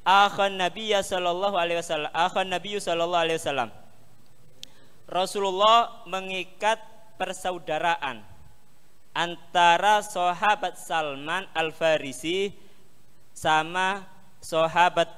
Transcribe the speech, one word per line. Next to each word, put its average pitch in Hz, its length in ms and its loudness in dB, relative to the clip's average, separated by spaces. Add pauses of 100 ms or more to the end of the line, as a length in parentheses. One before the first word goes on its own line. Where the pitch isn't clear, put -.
akhan 196 560 4
Nabiyya 196 400 2
sallallahu 185 560 0
alaihi 170 240 2
wasallam, 156 320 -4
akhan 185 400 0
Nabiyyu 196 240 -4
sallallahu 170 480 2
alaihi 165 160 0
wasallam. 131 320 -2 (1400)
Rasulullah 196 960 4
mengikat 190 720 -2 (400)
persaudaraan 170 1040 -2 (960)
antara 175 880 4
sahabat 180 720 0
Salman 160 800 -4
Al-Farisi 160 960 0 (800)
sama 180 720 0 (320)
sahabat 170 800 4